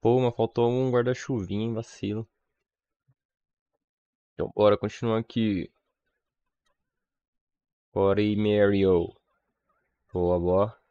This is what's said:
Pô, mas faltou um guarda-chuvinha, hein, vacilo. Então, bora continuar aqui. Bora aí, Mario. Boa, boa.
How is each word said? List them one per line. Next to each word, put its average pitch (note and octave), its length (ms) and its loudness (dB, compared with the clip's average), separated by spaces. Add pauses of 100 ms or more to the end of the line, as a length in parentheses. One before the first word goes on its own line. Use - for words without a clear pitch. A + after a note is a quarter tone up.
Pô, A#2+ 200 2
mas A#2+ 140 0
faltou A#2 340 0
um B2+ 220 -2
guarda-chuvinha, A#2+ 720 -4
hein, A#2 100 -6
vacilo. A2 540 -8 (2000)
Então, - 200 -8
bora G#2 220 4
continuar A2 420 -4
aqui. G#2+ 520 -4 (2250)
Bora G2 260 2
aí, G#2+ 140 0
Mario. G2+ 800 2 (960)
Boa, F2+ 280 0
boa. F#2 400 0 (100)